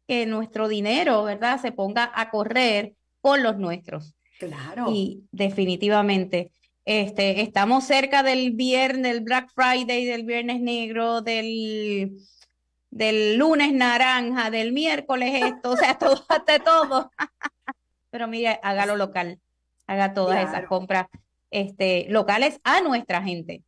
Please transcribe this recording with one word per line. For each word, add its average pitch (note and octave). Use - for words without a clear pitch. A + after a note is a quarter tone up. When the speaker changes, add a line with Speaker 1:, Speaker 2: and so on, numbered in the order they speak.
Speaker 1:
que A#3+
nuestro A3
dinero, G#3+
¿verdad?, A3+
se B3+
ponga A3
a A3+
correr G#3+
por C#4
los A3+
nuestros. E3+
Speaker 2:
Claro. E3+
Speaker 1:
Y G3
definitivamente, F#3+
este, G3+
estamos A3
cerca C4+
del C4
viernes, B3+
del A#3+
Black B3+
Friday, B3+
del A#3
Viernes A#3+
Negro, A#3
del, G#3+
del A3
Lunes D4
Naranja, B3
del A3+
miércoles C4+
esto, B3+
o B3
sea, C4
<laughs> -
todo, C#4
de D4+
todo. D4
<laughs> -
Pero A#3
mire, A3+
hágalo G3+
local, F#3
haga G3
todas F#3+
esas F#3
Speaker 2:
Claro. F#3
Speaker 1:
compras, F#3
este, G3
locales G#3+
a D4+
nuestra A#3+
gente. E3+